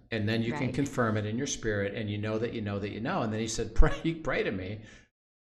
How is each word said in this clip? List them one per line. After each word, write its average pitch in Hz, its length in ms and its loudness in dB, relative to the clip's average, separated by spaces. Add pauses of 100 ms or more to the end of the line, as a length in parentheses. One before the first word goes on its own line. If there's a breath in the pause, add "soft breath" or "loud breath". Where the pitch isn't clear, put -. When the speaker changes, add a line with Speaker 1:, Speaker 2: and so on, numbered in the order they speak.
(120)
Speaker 1:
And 107 180 0
then 113 140 2
you 117 100 0
can 143 140 0
Speaker 2:
Right. 127 80 -4
Speaker 1:
confirm 120 420 2
it 104 80 -2
in 107 100 -4
your 135 120 -2
spirit, 101 480 -2
and 110 140 -4
you 104 100 -2
know 107 180 -2
that 117 160 -2
you 113 80 -4
know 101 160 -2
that 98 140 -4
you 98 100 -8
know. 156 220 -2
And 110 100 -2
then 110 60 -2
he 113 80 -2
said, 110 280 -4
<laughs> - 40 4
"Pray, 160 340 8
pray 160 300 -2
to 165 80 0
me, 98 300 -6 (760 loud breath)